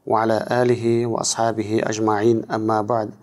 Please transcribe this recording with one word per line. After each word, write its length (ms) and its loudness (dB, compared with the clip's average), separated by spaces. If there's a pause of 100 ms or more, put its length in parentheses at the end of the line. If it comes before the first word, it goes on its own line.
وعلى 440 0
آله 560 2
وأصحابه 800 -2
أجمعين. 680 0
أما 300 0
بعد. 280 -2 (120)